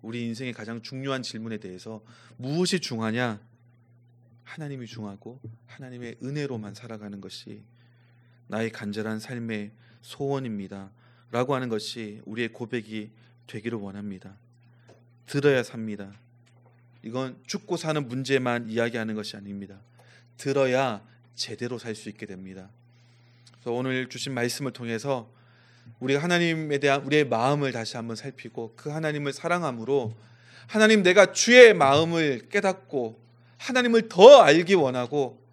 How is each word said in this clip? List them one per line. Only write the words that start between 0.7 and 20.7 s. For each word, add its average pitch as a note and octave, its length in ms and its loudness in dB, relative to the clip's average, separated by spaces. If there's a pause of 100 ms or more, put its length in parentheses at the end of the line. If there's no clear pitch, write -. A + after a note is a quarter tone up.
중요한 C3 400 -8
질문에 A2+ 360 -10
대해서 G2 440 -16 (340)
무엇이 E3+ 440 -2
중하냐? A2+ 600 -4 (1040)
하나님이 C#3+ 420 -12
중하고 A2 540 -16 (260)
하나님의 B2 560 -16
은혜로만 B2+ 520 -8
살아가는 G#2 460 -14
것이 G#2 420 -18 (880)
나의 A2+ 220 -4
간절한 A2 500 -8
삶의 A2 520 -10 (300)
소원입니다.라고 A#2 1500 -8
하는 B2+ 140 -4
것이 A2 560 -8
우리의 A2+ 280 -6
고백이 A2 600 -10 (340)
되기를 A2+ 320 -8
원합니다. G2 580 -14 (920)
들어야 C#3 360 2
삽니다. G#2+ 500 -10 (920)
이건 B2+ 440 -8
죽고 - 300 -8
사는 D#3 320 -4
문제만 B2 600 -2
이야기하는 A2+ 460 -4
것이 G#2+ 220 -10
아닙니다. G2+ 440 -14 (560)
들어야 C3 680 -2 (300)